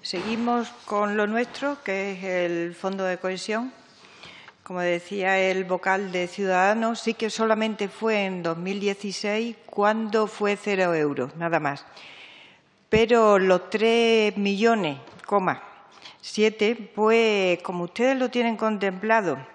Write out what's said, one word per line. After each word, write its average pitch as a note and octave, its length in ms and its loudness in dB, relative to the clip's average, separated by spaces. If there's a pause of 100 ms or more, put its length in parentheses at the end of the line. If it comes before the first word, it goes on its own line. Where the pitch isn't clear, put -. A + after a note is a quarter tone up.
Seguimos A3+ 640 -4 (160)
con G#3 320 -2
lo G#3 100 0
nuestro, B3 560 -4
que G3 300 -4
es F#3 100 -12
el F3 520 -2
Fondo G3 300 -4
de F3+ 120 -2
Cohesión. G#3+ 560 -6 (920)
Como F3+ 180 -8
decía F#3 580 0
el F#3+ 260 2
vocal F#3+ 480 -2
de F3+ 140 -2
Ciudadanos, G3+ 760 0
sí A3+ 140 -2
que A3 160 -4
solamente A3 580 0
fue G#3+ 380 -2
en F3+ 160 -6
dos E3 160 -2
mil F#3+ 220 -4
dieciséis G#3 840 -4
cuando G#3+ 600 0
fue G3+ 360 -2
cero F#3+ 320 2
euros, C#3+ 420 -2
nada E3 220 0
más. C#3+ 280 -4 (1040)
Pero A3 480 6
los F#3 320 4
tres A3+ 680 2
millones, G3+ 600 2 (260)
coma F#3+ 380 0 (580)
siete, G#3+ 540 0 (200)
pues, G#3 680 2
como F3 220 -4
ustedes B3+ 340 0
lo B3+ 100 0
tienen A#3 300 -2
contemplado G3 800 0 (160)